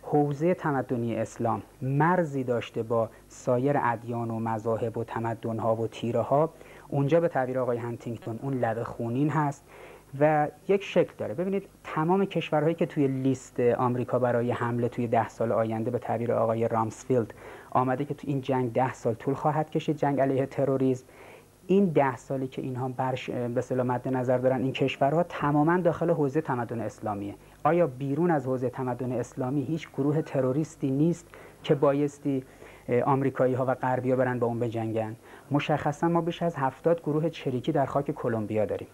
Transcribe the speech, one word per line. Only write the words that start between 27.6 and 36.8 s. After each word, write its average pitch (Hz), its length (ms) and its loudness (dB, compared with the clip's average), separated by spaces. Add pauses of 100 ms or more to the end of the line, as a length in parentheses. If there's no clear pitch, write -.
آیا 170 220 4
بیرون 139 440 0
از 139 160 2
حوزه 127 220 0
تمدن 127 440 -4
اسلامی 127 520 -4
هیچ 156 280 -4
گروه 147 300 0
تروریستی 139 680 0
نیست 151 360 2 (360)
که 160 120 4
بایستی، 143 680 2 (440)
اه، 120 140 2
آمریکایی‌ها 131 640 2
و 127 60 2
غربی‌ها 127 420 0
برن 127 220 2
با 120 80 0
اون 117 120 -2
بجنگن؟ 110 580 -2 (340)
مشخصاً 147 580 0
ما 170 120 4
بیش 170 220 -4
از 170 140 -2
هفتاد 131 460 0